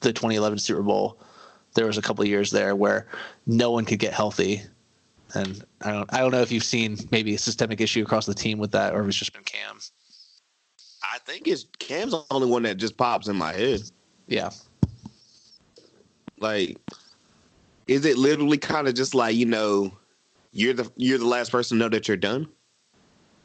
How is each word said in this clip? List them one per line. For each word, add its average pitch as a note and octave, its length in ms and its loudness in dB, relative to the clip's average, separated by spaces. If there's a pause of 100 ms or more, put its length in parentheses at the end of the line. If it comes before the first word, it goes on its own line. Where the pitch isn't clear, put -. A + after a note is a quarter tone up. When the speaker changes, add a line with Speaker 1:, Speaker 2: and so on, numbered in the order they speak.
Speaker 1:
the A#2 120 4
twenty A2+ 240 0
eleven G#2 220 2
Super G2 240 -2
Bowl. G2+ 360 0 (560)
There A2+ 120 4
was G#2 100 -2
a G#2 60 -4
couple G#2 200 -2
of G#2 60 4
years G2+ 220 0
there G2+ 260 2
where G#2 300 2 (400)
no A#2 240 2
one A#2 160 0
could G#2+ 120 0
get G#2 140 0
healthy. G2+ 500 0 (720)
And G2+ 300 -6 (160)
I G#2+ 120 -4
don't, G2+ 200 -6
I C3 60 0
don't C3 140 2
know B2 100 4
if A#2 100 0
you've A2 120 0
seen A2 340 -2 (120)
maybe A2 240 0
a G2+ 40 -2
systemic A2+ 420 -2
issue A2 220 2
across A2 240 0
the G2+ 80 -2
team G#2+ 240 -2
with G#2 140 -4
that, G2+ 220 0
or G2+ 60 0
if G2+ 80 -2
it's G2 80 -2
just - 160 -6
been G2+ 120 -20
Cam. G#2 340 -10 (1200)
Speaker 2:
I A2+ 180 -8
think F3 280 -10
it's C3+ 160 -2 (140)
Cam's G3+ 340 -6
the D#3+ 180 -2
only C3+ 180 2
one A#2+ 160 2
that G2+ 120 -2
just G#2 220 -4
pops A2 300 0
in G2+ 80 0
my D#2+ 180 -2
head. A2 260 0 (460)
Speaker 1:
Yeah. F#2 240 -2 (1900)
Speaker 2:
Like, G#2 380 -2 (1080)
is C#3 180 2
it C3+ 140 4
literally D3 400 4
kinda C#3+ 340 0
just C3 220 -2
like, A#2 200 4
you A#2 120 4
know, G#2 460 2 (600)
you're A#2+ 220 2
the, A#2 220 -4
you're B2+ 220 2
the A#2 80 0
last A#2+ 240 0
person A#2+ 280 0
to A#2 60 4
know A2+ 40 2
that A2 200 0
you're G#2 100 2
done? A#2 280 -2 (1000)